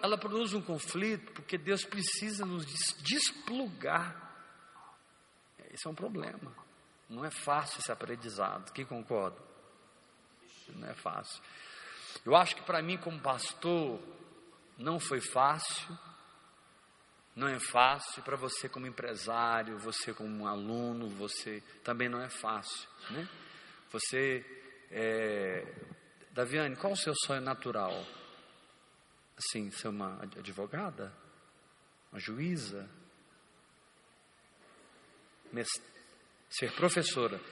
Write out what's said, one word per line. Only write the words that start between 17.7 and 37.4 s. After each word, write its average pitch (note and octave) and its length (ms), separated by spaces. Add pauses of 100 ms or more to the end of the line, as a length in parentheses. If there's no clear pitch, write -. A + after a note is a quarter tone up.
Pra C3+ 140
você B2+ 340
como C3 160
empresário, A2+ 960
você A2 340
como G#2+ 300
um - 20
aluno, A2+ 640
você G2+ 540 (200)
também B2 240
não A#2+ 140
é B2+ 80
fácil, - 580 (220)
né? D#3+ 180 (640)
Você, C3 540 (460)
é... G#2+ 720 (680)
Daviane, C3+ 440
qual G3 180
o G3 40
seu D3+ 180 (100)
sonho C3+ 160
natural? G#2 640 (1300)
Assim, G#2 320
ser - 200
uma G2+ 300
ad-, G2+ 200
advogada? G2+ 720 (1000)
Uma G2+ 80
juíza? A2 720 (2750)
Mes-, A2+ 280 (680)
ser - 240
professora, C3 680 (120)